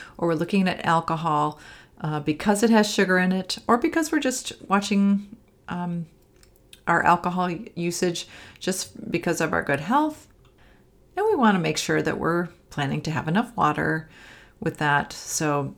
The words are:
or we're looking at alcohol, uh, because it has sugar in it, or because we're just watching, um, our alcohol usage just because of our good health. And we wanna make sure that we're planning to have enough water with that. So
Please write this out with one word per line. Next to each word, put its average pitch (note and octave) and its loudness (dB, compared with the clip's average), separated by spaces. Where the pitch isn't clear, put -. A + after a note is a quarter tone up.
or E3+ 0
we're E3 2
looking F3+ 2
at - -6
alcohol, E3 0
uh, D#3 -4
because G3 0
it A3+ 6
has G#3 6
sugar F#3 2
in F#3 2
it, F#3 -4
or A#3+ 4
because D#4+ 0
we're D#4 2
just B3+ -4
watching, G3+ 2
um, F3 -6
our E3+ 2
alcohol F3+ 2
usage E3+ -2
just - -6
because E3+ -2
of E3 0
our E3+ 0
good - -2
health. C#4+ 0
And G4+ 0
we A4 2
wanna G#3+ 4
make D#3 -2
sure D#3 0
that D#3 -2
we're E3+ -2
planning D3 -4
to D#3 -6
have D#3 -4
enough F3+ 0
water D#3 0
with D#3+ -6
that. D3 0
So D3 -4